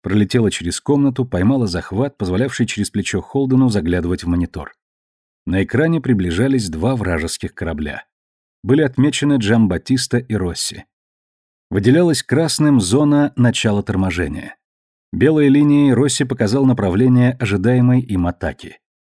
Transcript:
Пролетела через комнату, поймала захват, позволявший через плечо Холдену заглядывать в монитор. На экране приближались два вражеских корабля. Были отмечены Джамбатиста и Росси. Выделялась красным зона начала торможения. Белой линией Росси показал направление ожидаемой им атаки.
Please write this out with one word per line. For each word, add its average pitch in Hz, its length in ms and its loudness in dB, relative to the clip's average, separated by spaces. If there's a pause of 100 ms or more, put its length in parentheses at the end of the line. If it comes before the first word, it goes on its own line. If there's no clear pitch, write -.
Пролетела 104 500 0
через 87 300 -6
комнату, 139 440 0
поймала 113 400 0
захват, 95 520 -4
позволявший 107 480 -2
через - 240 -6
плечо 98 320 -4
Холдену 131 480 2
заглядывать 87 540 -2
в 87 40 -6
монитор. 87 460 -4 (720)
На 95 180 0
экране 156 380 0
приближались 107 680 0
два 90 260 -2
вражеских 85 580 -6
корабля. 78 520 -8 (580)
Были 135 180 2
отмечены 143 560 0
Джамбатиста 113 800 0
и 120 180 -4
Росси. - 500 -6 (840)
Выделялась 139 520 2
красным 147 600 2
зона 147 560 2
начала 113 440 0
торможения. 90 760 -4 (560)
Белой 147 340 2
линией 143 460 4
Росси 135 320 0
показал 127 400 0
направление 123 720 2
ожидаемой 123 640 2
им 92 260 -4
атаки. - 520 -10 (320)